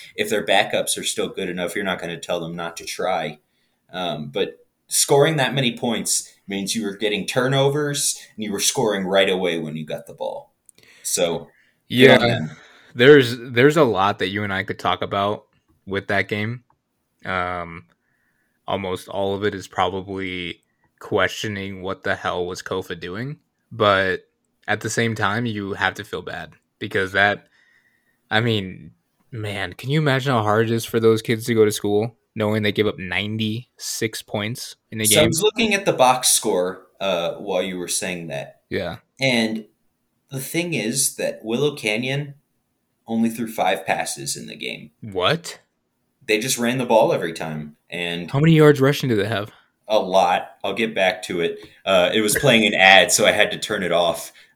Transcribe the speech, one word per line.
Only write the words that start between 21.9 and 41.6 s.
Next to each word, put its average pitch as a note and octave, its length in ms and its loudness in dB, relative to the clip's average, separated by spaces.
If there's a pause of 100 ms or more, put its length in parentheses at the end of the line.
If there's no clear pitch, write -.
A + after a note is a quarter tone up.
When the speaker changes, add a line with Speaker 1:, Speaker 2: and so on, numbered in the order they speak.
Speaker 2:
the F#2+ 140 -2
hell F2+ 300 -4
was F2+ 160 -8
Kofa F#2 360 -8
doing, G2+ 400 -10 (320)
but G2 560 2 (400)
at G#2 140 -2
the A2+ 100 -6
same A2+ 240 0
time, G#2+ 320 -2
you G2+ 280 -6
have F#2+ 200 -2
to G2+ 100 -12
feel - 180 -8
bad D#2+ 300 -12 (260)
because G2 340 -2
that, G2 360 2 (800)
I A2 100 2
mean, G2+ 520 -4 (380)
man, G2+ 440 -8
can B2+ 160 -8
you D3+ 100 0
imagine C3+ 320 0
how A#2 100 2
hard A2 280 2
it - 40 0
is A2+ 100 -2
for - 160 -2
those A2+ 220 6
kids A2+ 240 -2
to A#2+ 80 0
go A2 100 6
to G#2 80 4
school G#2 440 -2 (180)
knowing G#2+ 280 0
they G#2 100 2
give G#2 140 2
up G2 120 -4
ninety-six G#2+ 1200 -6
points A2 540 -8 (140)
in A2 100 -8
a G#2+ 60 -2
Speaker 1:
So G#2 140 4
I - 20 6
Speaker 2:
game? D#3+ 60 4
Speaker 1:
was E3 140 -2
looking A3 320 0
at G3 100 -2
the - 80 2
box B2+ 360 2
score, F#2 580 0 (140)
uh, F2 340 -2
while F#2 280 -4
you F#2 160 -6
were F2 100 -6
saying F2 400 -6
that. - 420 -12
Speaker 2:
Yeah. F2 260 -6 (240)
Speaker 1:
And A2+ 460 0 (640)
the C3+ 100 -8
thing E3+ 340 -4
is A#2+ 420 -2
that F#2 280 -6
Willow C3+ 320 -2